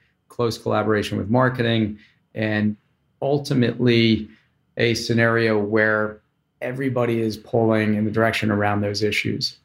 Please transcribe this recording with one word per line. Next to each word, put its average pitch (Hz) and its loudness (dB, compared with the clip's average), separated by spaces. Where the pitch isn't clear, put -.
close 117 -4
collaboration 107 -2
with 98 -4
marketing, 117 0
and 107 -2
ultimately 120 2
a 117 2
scenario 113 2
where 107 0
everybody 123 -2
is 110 -2
pulling 110 0
in 107 0
the 107 -2
direction 110 0
around 104 0
those 104 -4
issues. - -4